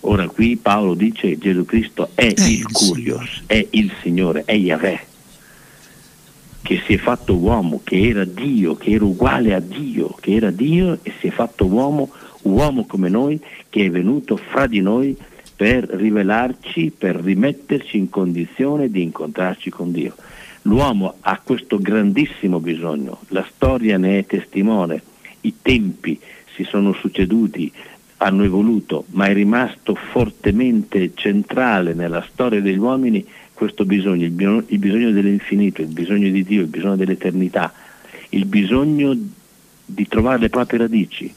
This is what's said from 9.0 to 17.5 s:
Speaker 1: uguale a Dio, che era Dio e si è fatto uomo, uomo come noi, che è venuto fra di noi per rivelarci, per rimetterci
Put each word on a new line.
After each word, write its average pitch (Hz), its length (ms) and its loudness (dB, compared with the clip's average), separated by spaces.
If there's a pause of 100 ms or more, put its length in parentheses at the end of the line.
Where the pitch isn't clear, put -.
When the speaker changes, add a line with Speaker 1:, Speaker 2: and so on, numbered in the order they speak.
Speaker 1:
uguale 113 480 2
a 92 60 0
Dio, 92 600 -6
che 98 160 0
era 110 160 2
Dio 160 500 2
e - 180 -10
si - 80 -4
è - 40 -2
fatto - 340 -2
uomo, 135 460 0 (320)
uomo 120 420 2
come 92 240 0
noi, 139 300 2 (300)
che 104 160 2
è 92 40 2
venuto 127 480 0
fra - 300 -2
di 107 140 0
noi 127 360 0 (400)
per 117 280 2
rivelarci, 110 1120 0
per 90 180 -2
rimetterci 110 840 0